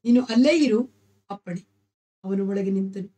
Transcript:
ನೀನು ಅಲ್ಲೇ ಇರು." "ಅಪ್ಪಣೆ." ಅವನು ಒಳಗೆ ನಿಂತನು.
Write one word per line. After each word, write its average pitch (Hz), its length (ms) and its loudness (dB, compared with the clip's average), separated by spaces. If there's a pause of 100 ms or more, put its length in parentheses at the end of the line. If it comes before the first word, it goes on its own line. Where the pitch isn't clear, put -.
ನೀನು 240 160 4
ಅಲ್ಲೇ 254 360 2
ಇರು." 254 320 0 (400)
"ಅಪ್ಪಣೆ." 190 360 -12 (580)
ಅವನು 196 240 -4
ಒಳಗೆ 196 240 -2
ನಿಂತನು. 190 460 -6